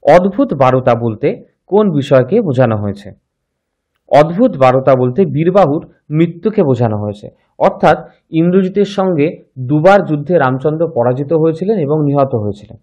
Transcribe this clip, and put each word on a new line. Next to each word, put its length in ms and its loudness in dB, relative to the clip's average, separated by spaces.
অদ্ভুত 500 2
বারতা 400 2
বলতে 340 -4
কোন 240 2
বিষয়কে 500 2
বোঝানো 360 0
হয়েছে? 320 -8
অদ্ভুত 460 2
বারতা 380 2
বলতে 300 -2
বীরবাহুর 580 0
মৃত্যুকে 520 -2
বোঝানো 340 0
হয়েছে, 300 -8
অর্থাৎ 400 2
ইন্দ্রজিতের 680 0
সঙ্গে 300 0
দুবার 480 2
যুদ্ধে 320 -4
রামচন্দ্র 500 -2
পরাজিত 440 -2
হয়েছিলেন 460 -2
এবং 260 -2
নিহত 300 0
হয়েছিলেন 480 -8